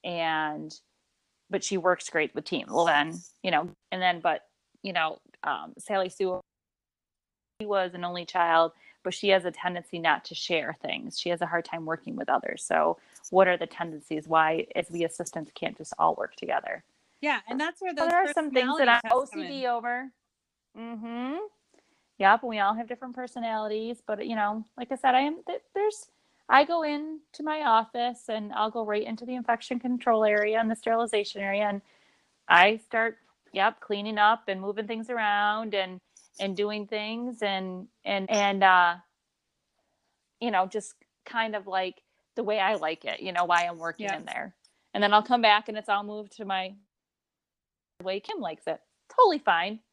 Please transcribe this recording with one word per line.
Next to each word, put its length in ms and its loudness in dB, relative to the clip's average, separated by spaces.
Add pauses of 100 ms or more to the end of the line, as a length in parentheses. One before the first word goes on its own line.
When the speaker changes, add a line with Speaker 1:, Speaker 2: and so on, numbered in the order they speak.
Speaker 1:
and, 720 -4 (720)
but 140 -4
she 140 -2
works 320 0
great 240 -2
with 100 -6
team. 260 -6
Well, 160 2
then, 340 2 (220)
you 80 -4
know, 200 0 (220)
and 100 -4
then, 180 0
but, 220 -2 (400)
you 100 -8
know, 260 -2 (260)
um, 340 -6
Sally 320 -2
Sue 300 -2 (1200)
was 320 0
an 100 -6
only 220 -6
child, 460 4 (320)
but 100 -4
she 160 -2
has 160 6
a 40 -2
tendency 480 -8
not 280 2
to 80 -14
share 480 -2
things. 360 -8
She 120 -4
has 100 -2
a 60 -2
hard 180 -2
time 220 -10
working 300 -6
with 120 -6
others. 360 -2
So 340 2 (320)
what 180 6
are 80 2
the 100 -4
tendencies? 600 -8
Why, 380 4 (100)
as 140 -4
we 140 -2
assistants, 500 -8
can't 240 -6
just 200 -14
all 180 4
work 200 -8
together? 480 -4 (380)
Speaker 2:
Yeah, 260 0
and 120 -4
that's 200 -4
where 180 -4
Speaker 1:
So 80 2
Speaker 2:
those 20 2
Speaker 1:
there 140 4
are 60 2
some 240 -2
things 240 2
that 120 4
Speaker 2:
personality 0 -
Speaker 1:
I'm 140 6
Speaker 2:
tests 80 -4
come 100 4
Speaker 1:
O 40 -2
C 200 -8
D 220 -6
Speaker 2:
in. 0 -
Speaker 1:
over. 460 -4 (640)
Mm-hmm. 600 -8 (840)
Yep, 240 6
and 80 -6
we 100 -4
all 140 2
have 140 -6
different 260 -12
personalities, 920 -6
but, 200 -4
you 100 -4
know, 280 -2 (140)
like 140 -8
I 40 -4
said, 180 2
I 60 6
am, 260 -2
th-, 140 -6 (140)
there's, 320 0 (420)
I 160 8
go 180 0
into 600 -6
my 200 -4
office 680 0
and 260 -6
I'll 160 0
go 160 -4
right 180 0
into 220 -10
the 80 -6
infection 460 -2
control 440 2
area 360 4
and 100 2
the 60 0
sterilization 680 0
area, 260 0
and 140 -4 (640)
I 300 8
start, 400 -2 (340)
yep, 280 0
cleaning 380 -4
up 300 4
and 120 -2
moving 260 -4
things 240 -6
around 640 0
and, 260 -2 (400)
and 160 -2
doing 300 -2
things 560 -6
and, 460 -4 (160)
and, 260 -2
and, 340 2
uh, 320 8 (1400)
you 100 -2
know, 160 2
just 280 -8 (320)
kind 300 -4
of, 100 -8
like, 360 -4 (340)
the 80 -2
way 160 0
I 160 2
like 280 -4
it, 160 -6
you 120 -8
know, 140 0
why 200 2
I'm 120 -8
working 300 -8
Speaker 2:
Yeah. 60 -4
Speaker 1:
in 120 -10
there. 280 -10 (400)
And 80 0
then 120 4
I'll 80 8
come 200 2
back 260 4
and 100 -8
it's 100 -12
all 160 0
moved 340 -14
to 60 -12
my 300 -6 (1300)
way 180 -6
Kim 200 -10
likes 260 -8
it. 140 -6 (280)
Totally 300 6
fine. 420 0 (120)